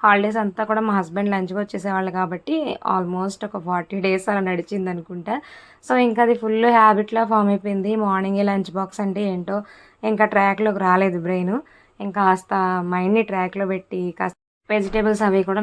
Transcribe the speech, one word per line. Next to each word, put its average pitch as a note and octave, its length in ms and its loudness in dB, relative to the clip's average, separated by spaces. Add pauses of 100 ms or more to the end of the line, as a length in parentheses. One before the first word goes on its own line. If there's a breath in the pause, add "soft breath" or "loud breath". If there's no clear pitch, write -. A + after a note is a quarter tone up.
హాలిడేస్ G#3 380 4
అంతా G#3 260 -4
కూడా A3 200 0
మా G#3 100 2
హస్బెండ్ F#3 340 -2
లంచ్కి F#3 280 -2
వచ్చేసేవాళ్ళు F#3+ 580 -4
కాబట్టి F#3 360 -4 (400)
almost F#3 540 -4
ఒక G3+ 180 -10
ఫార్టీ F3+ 380 -4
డేస్ F#3+ 280 0
అలా G3 180 0
నడిచింది F3+ 440 -4
అనుకుంటా. F3 400 -8 (520 loud breath)
So, B3+ 60 -2 (140)
ఇంకా A3+ 200 0
అది A#3 160 4
ఫుల్ A3 260 2 (100)
హ్యాబిట్‌లా G#3+ 520 4
ఫామ్ G#3 240 4
అయిపోయింది. G3 360 -2 (140)
మార్నింగే G3 460 0
లంచ్ F#3+ 280 -2
బాక్స్ F#3+ 280 -6
అంటే G3 160 -4 (100)
ఏంటో F3+ 240 -4 (560 loud breath)
ఇంకా G#3+ 220 4
ట్రాక్‌లోకి G3 540 2
రాలేదు F#3 380 2
బ్రెయిన్. F#3 300 0 (500 soft breath)
ఇంకా G3+ 220 -4
కాస్త F#3+ 240 0 (400)
మైండ్ని F#3+ 400 2
ట్రాక్‌లో F#3+ 400 -2
పెట్టి F#3 300 -6 (180)
కాస్త F#3 160 -4 (380)
వెజిటేబుల్స్ G#3 540 2
అవి F#3+ 200 4
కూడా G3 140 0